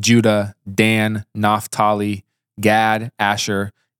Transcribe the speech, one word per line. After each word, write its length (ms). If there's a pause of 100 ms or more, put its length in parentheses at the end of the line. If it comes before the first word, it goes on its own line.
Judah, 540 (180)
Dan, 520 (100)
Naphtali, 880 (360)
Gad, 580
Asher, 540 (280)